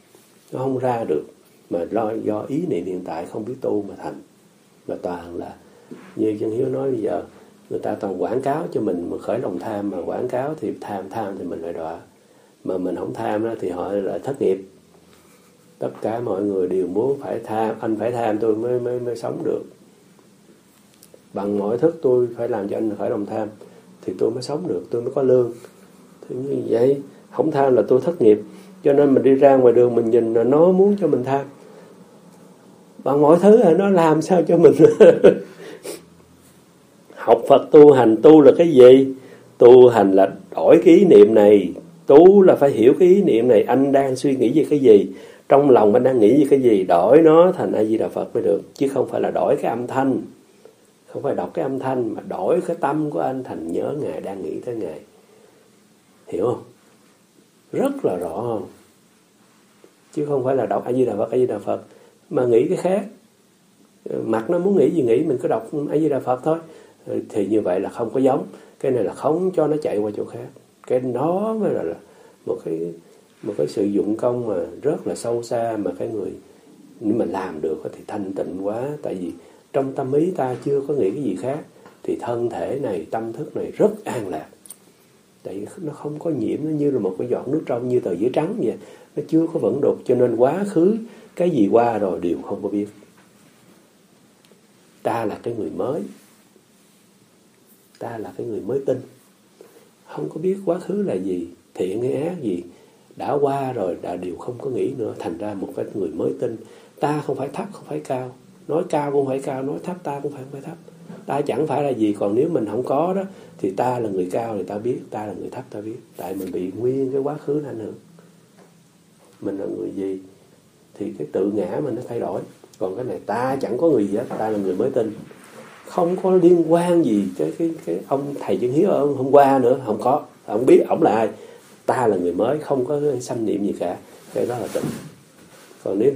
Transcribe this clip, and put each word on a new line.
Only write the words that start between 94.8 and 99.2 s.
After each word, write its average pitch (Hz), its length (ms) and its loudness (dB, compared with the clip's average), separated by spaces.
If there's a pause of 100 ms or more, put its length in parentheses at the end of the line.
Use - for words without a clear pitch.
Ta 113 220 -4
là - 180 -8
cái 117 140 -8
người 87 120 -8
mới. 123 320 -6 (2000)
Ta 117 180 -12
là 101 200 -12
cái 120 100 -8
người 101 140 -8
mới 120 240 -4
tin. 123 160 -4 (1080)